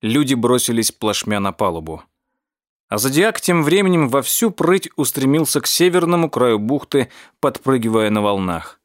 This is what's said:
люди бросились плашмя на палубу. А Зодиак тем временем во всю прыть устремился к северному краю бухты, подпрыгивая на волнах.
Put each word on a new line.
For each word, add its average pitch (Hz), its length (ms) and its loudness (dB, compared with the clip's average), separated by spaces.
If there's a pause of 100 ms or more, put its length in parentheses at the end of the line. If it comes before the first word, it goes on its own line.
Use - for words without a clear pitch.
люди 123 340 0
бросились 120 560 0
плашмя 107 480 -2
на 98 140 -2
палубу. 80 500 -4 (840)
А - 80 -4
Зодиак 147 460 0
тем 170 200 2
временем 170 460 2
во 131 140 0
всю - 280 0
прыть 180 460 0
устремился 143 640 0
к - 60 -6
северному 170 640 2
краю 120 280 2
бухты, 131 520 -2 (300)
подпрыгивая 113 720 0
на 107 120 0
волнах. 95 640 -2